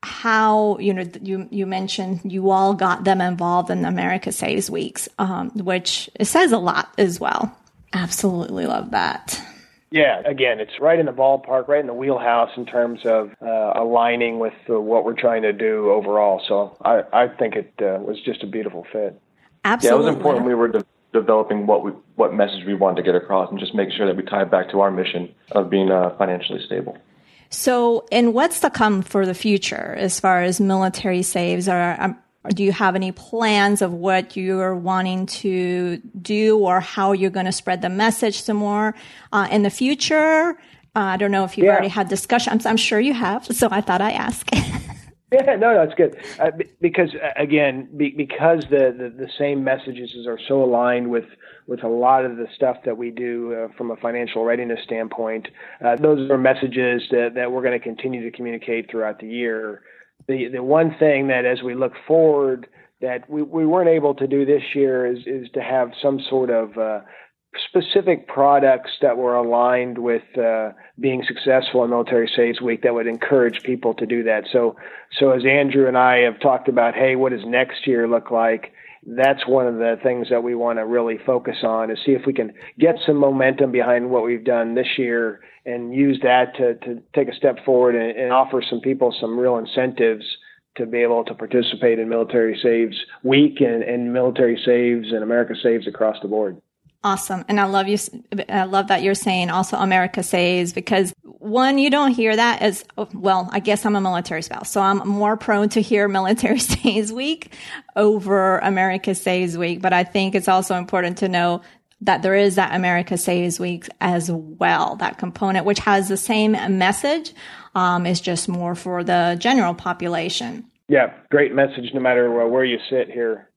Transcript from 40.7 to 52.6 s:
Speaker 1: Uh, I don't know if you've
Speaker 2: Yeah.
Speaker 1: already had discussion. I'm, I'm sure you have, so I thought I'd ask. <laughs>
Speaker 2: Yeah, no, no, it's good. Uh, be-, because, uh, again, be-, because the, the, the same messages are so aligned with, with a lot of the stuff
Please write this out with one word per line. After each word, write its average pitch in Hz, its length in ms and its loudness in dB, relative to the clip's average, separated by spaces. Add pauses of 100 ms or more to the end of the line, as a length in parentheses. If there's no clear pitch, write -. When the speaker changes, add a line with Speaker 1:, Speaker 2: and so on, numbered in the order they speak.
Speaker 1:
Uh, 220 40 0
I 190 180 0
don't 202 140 0
know 196 140 2
if 180 100 -10
you've 190 100 4
Speaker 2:
Yeah. 202 80 8
Speaker 1:
already 196 140 2
had 190 220 -2
discussion. - 420 0
I'm, 220 140 2
I'm 220 120 2
sure 214 220 0
you 269 140 2
have, 226 320 -4
so 233 260 0
I 196 80 0
thought 185 220 0
I'd 214 140 0
ask. - 380 -6
<laughs> - 60 2 (720)
Speaker 2:
Yeah, 269 240 4
no, 226 180 4
no, 190 80 6
it's 151 140 0
good. 160 220 2 (220)
Uh, 160 120 2
be-, 160 180 -6 (100)
because, 170 360 2
uh, 151 200 -6
again, 143 640 0
be-, 139 180 -2
because 147 540 0
the, 135 280 4
the, 123 120 -8
the 127 280 -12
same 143 260 -2
messages 131 480 -6 (160)
are 113 200 -8
so 135 160 2
aligned 123 460 2
with, 117 160 -2 (420)
with 123 160 -8
a 113 60 -2
lot 127 340 4
of 123 140 -6
the 117 180 -8
stuff 127 300 0